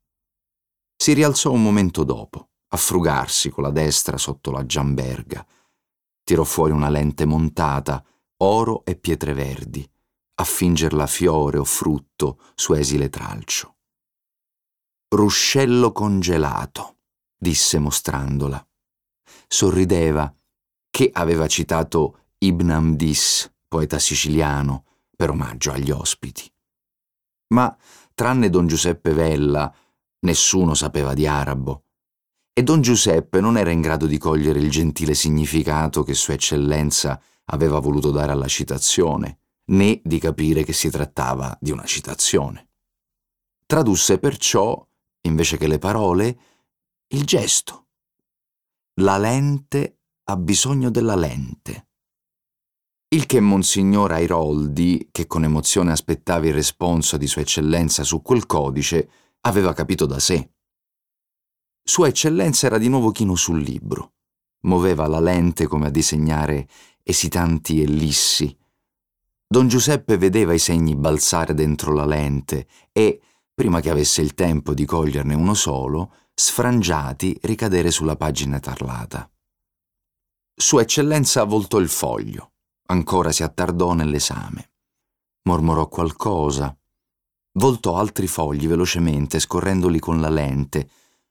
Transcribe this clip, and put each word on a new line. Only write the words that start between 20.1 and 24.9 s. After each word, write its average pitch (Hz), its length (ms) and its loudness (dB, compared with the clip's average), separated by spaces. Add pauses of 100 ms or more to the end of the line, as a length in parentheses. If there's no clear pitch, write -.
che 131 220 2
aveva 82 340 0
citato 80 800 -2 (120)
Ibn 87 320 2
Amdis, 80 840 0 (140)
poeta 78 320 -4
siciliano, 73 840 0 (320)